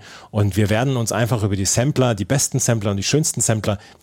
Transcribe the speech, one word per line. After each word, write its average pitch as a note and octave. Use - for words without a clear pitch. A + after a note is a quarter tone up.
Und G#2
wir G#2
werden B2+
uns A2+
einfach A2
über G2+
die F#2+
Sampler, B2
die G2
besten C3+
Sampler G#2+
und G2
die G2
schönsten D3
Sampler G#2